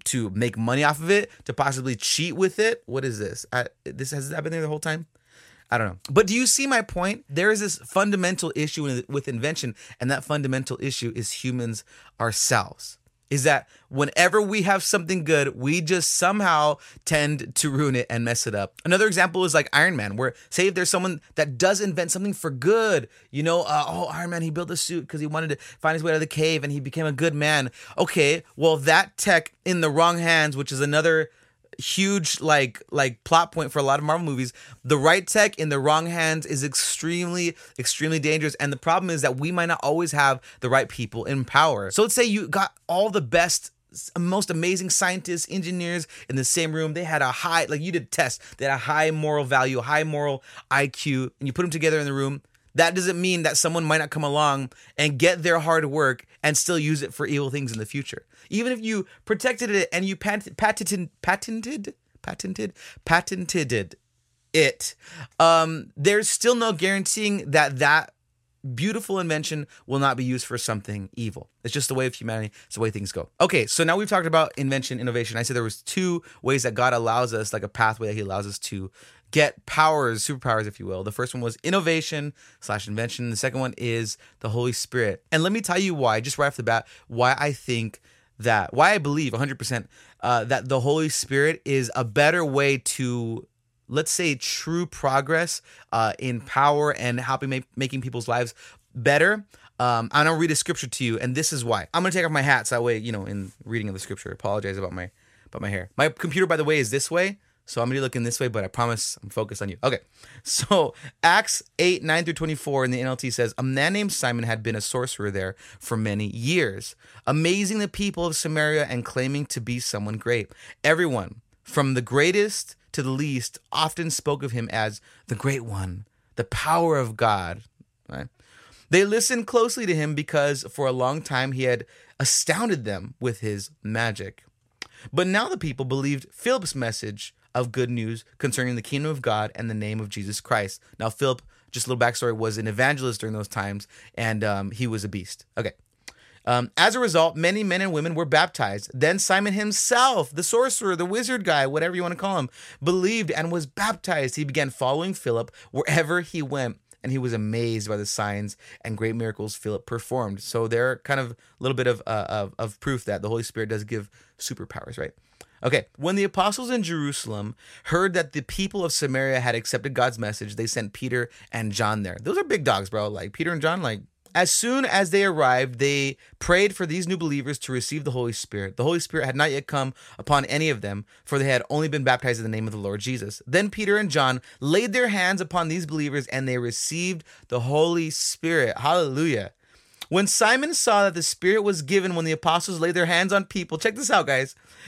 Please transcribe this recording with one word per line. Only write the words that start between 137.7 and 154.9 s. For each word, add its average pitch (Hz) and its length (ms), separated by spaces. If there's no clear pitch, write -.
good 123 180
news 117 360
concerning 123 360
the 113 60
kingdom 147 300
of 135 100
God 107 320
and 113 160
the 110 60
name 107 240
of 104 100
Jesus 104 320
Christ. 104 400
Now, 110 120
Philip, 131 320
just 117 140
a 123 40
little 127 100
backstory, 120 360
was 110 220
an 110 100
evangelist 127 540
during 110 140
those 104 120
times, 101 400
and, 110 280
um, 98 280
he 120 160
was 110 160
a 107 40
beast. 95 380
Okay. 107 180
Um, 123 300
as 214 180
a 254 40
result, 165 360
many 185 280
men 185 160
and 190 140
women 156 220
were 165 100
baptized. 139 640
Then 156 280
Simon 196 340
himself, 214 800
the 160 80
sorcerer, 233 540
the 170 100
wizard 220 380
guy, 147 240
whatever 160 280
you 180 60
wanna 175 140
call 190 240
him, 127 100
believed 185 480
and 165 220
was 160 160
baptized. 175 680
He 151 80
began 139 280
following 151 420